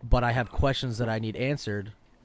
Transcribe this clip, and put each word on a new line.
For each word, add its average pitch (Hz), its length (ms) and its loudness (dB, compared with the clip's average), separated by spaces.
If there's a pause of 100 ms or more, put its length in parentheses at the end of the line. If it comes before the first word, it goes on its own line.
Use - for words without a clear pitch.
but 123 140 6
I 120 80 4
have 120 220 0
questions 127 460 0
that 120 100 -2
I 110 100 -2
need 110 160 -4
answered." 110 580 -4 (320)